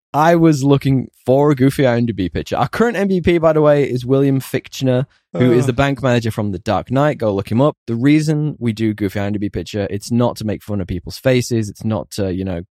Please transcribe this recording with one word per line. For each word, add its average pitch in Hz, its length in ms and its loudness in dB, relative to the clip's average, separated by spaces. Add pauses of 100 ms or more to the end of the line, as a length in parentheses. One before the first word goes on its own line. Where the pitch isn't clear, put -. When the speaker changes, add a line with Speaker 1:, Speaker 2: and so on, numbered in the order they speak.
(160)
Speaker 1:
I 160 200 4
was 160 280 4
looking 139 460 2 (180)
for 143 240 4
a 143 40 2
goofy 135 300 2
I 120 120 2
M 120 100 0
D 117 40 -2
B 98 160 -4
picture. - 300 -6
Our 123 100 0
current 226 300 -2
M 196 100 0
V 185 140 0
P, 175 160 2
by 160 160 4
the 156 80 2
way, 147 260 4
is 123 160 -4
William 135 360 2
Fichtner, 127 640 -2 (280)
who 127 180 2
is 120 140 2
Speaker 2:
Ugh. - 20 -4
Speaker 1:
the 127 60 0
bank 139 280 -2
manager 120 300 0
from 104 220 -4
The 90 60 -6
Dark 95 300 -4
Knight. 135 300 0
Go 107 160 0
look 98 160 -4
him 113 100 2
up. 147 240 0
The 117 100 -4
reason 151 640 0
we 117 160 -2
do 107 220 -2
goofy 104 240 -4
I 101 80 -4
M 104 60 -4
D 104 40 -4
B 101 140 -4
picture, 98 400 -6
it's 101 200 -8
not 120 260 0
to 110 80 -8
make 101 180 -6
fun 101 180 -6
of 87 60 -8
people's - 320 -10
faces. 120 500 0
It's - 140 -14
not 110 280 -4
to, 95 220 -4
you 92 100 -4
know, 90 200 -6 (120)